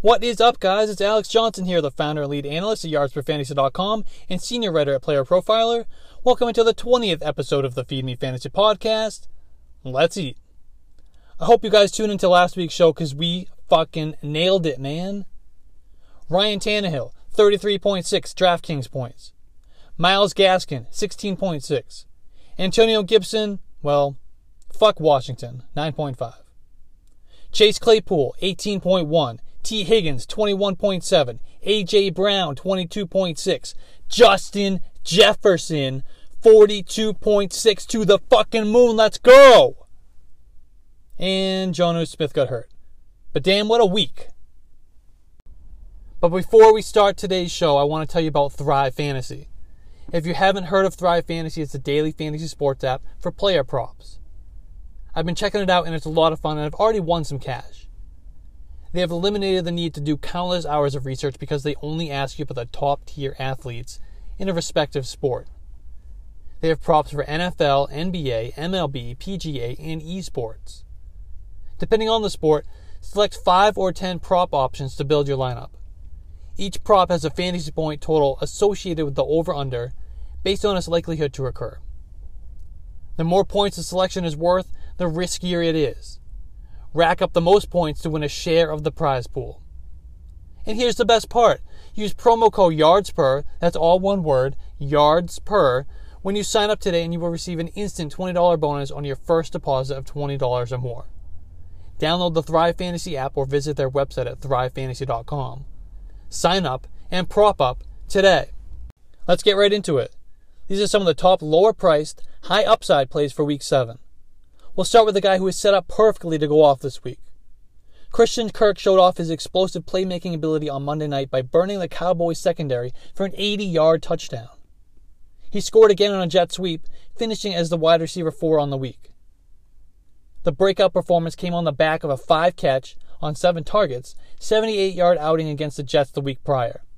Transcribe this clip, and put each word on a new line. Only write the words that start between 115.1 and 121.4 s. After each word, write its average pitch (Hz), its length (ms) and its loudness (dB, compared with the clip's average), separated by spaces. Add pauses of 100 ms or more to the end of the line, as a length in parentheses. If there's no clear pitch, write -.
the 196 40 2
guy 190 160 2
who 190 120 0
is 175 80 -4
set 202 180 4
up 185 140 0
perfectly 185 500 2
to 151 80 0
go 151 160 6
off 139 160 6
this - 240 -8
week. 120 160 -10 (920)
Christian 226 380 2
Kirk 208 280 2
showed 190 220 4
off 180 160 6
his 165 120 -4
explosive 185 560 -2
playmaking 185 480 -4
ability 156 380 -2
on 139 140 -6
Monday 151 240 -4
night 139 200 -4
by 131 140 0